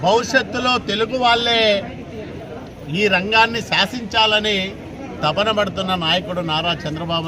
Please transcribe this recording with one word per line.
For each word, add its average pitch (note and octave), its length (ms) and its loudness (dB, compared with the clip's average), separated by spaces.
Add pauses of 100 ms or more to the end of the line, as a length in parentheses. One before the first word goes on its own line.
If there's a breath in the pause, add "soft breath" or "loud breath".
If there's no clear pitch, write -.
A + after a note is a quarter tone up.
భవిష్యత్తులో B3 640 2 (180)
తెలుగు A3 340 0
వాళ్ళే A#3 380 4 (1400)
ఈ - 20 2 (140)
రంగాన్ని A3 460 2
శాసించాలని G#3+ 960 2 (680)
తపన F#3 340 2
పడుతున్న F#3+ 380 0
నాయకుడు F3 540 0
నారా D#3+ 220 0 (120)
చంద్రబాబు D#3+ 440 -2